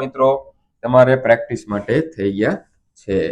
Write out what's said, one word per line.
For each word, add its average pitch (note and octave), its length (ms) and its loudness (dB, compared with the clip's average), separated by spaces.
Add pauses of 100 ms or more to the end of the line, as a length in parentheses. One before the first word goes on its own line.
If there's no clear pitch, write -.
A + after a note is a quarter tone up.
મિત્રો C3 260 0 (540)
તમારે B2+ 320 4 (100)
પ્રેક્ટિસ A#2 420 -2
માટે G#2 280 -4 (200)
થઈ G2 220 -4
ગયા C#3 240 -2 (400)
છે. G2 160 -4 (140)